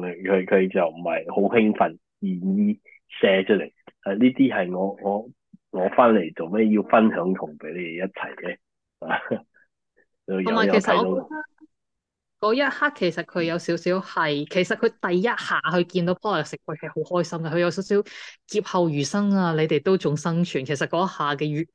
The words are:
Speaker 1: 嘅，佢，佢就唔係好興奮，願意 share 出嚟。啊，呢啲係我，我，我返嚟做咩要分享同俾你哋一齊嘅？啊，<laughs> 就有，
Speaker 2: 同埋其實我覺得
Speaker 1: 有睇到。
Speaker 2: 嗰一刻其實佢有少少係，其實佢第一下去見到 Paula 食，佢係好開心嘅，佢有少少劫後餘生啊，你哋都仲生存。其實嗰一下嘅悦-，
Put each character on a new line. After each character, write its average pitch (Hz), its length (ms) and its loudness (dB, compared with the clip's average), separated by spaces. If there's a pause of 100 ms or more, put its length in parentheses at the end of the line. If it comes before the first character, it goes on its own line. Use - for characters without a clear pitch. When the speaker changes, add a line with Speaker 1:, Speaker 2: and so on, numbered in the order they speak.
Speaker 1:
嘅， 90 220 -8
佢， 95 220 2
佢 95 260 4
就 98 160 0
唔 82 160 -10
係 - 260 -4
好 - 80 -4 (180)
興 110 180 4
奮， 170 240 0 (240)
願 101 120 -2 (240)
意 107 220 2 (420)
share 95 240 4
出 110 80 2
嚟。 85 180 -2 (300)
啊， 98 120 -4
呢 104 60 -2
啲 127 320 4
係 92 240 -2
我， 98 280 -2
我， 101 260 -2 (420)
我 95 180 0
返 123 240 6
嚟 85 220 2
做 85 140 -8
咩 110 200 2
要 104 140 4
分 113 260 6
享 92 240 0
同 78 240 -8
俾 80 160 -12
你 90 60 -8
哋 87 260 -6
一 - 40 -2
齊 - 260 -12
嘅？ - 220 -10 (480)
啊， - 140 -4 (100)
<laughs> - 160 -6 (800)
就 190 160 -2
有， 185 40 0
Speaker 2:
同 226 80 0
埋 220 140 2
其 190 120 4
實 190 180 2
我 185 60 2
覺 185 60 -2
得 - 0 -
Speaker 1:
有 185 80 0
睇 277 120 -8
到。 311 60 -10 (1040)
Speaker 2:
嗰 214 140 2
一 277 60 2 (100)
刻 294 240 0
其 175 160 0
實 170 140 -6
佢 175 180 -4
有 165 160 -2
少 170 180 -2
少 180 220 0
係， 151 500 -2
其 180 140 2
實 214 120 -4
佢 226 140 2 (220)
第 180 80 2
一 - 20 0
下 202 400 -2 (140)
去 175 80 4
見 175 240 -2
到 180 80 2
Paula 180 280 -2
食， 143 220 -12
佢 160 100 -8
係 160 140 -12
好 - 60 -12 (240)
開 170 40 4
心 165 140 -8
嘅， 165 140 -6
佢 170 80 0
有 175 100 2
少 190 140 -4
少 202 120 0 (520)
劫 208 140 -2
後 175 280 2
餘 143 140 0
生 202 260 0
啊， 185 240 2
你 156 140 2
哋 156 160 2
都 190 120 2
仲 151 220 0
生 170 260 0
存。 143 220 -4
其 147 100 -2
實 147 120 -2
嗰 175 180 0
一 - 20 0
下 143 280 -2
嘅 147 120 -4
悦-， 151 140 -2 (120)